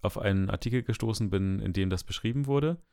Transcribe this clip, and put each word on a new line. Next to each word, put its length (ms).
auf 160
einen 320
Artikel 320
gestoßen 480
bin, 300
in 120
dem 180
das 120
beschrieben 440
wurde. 360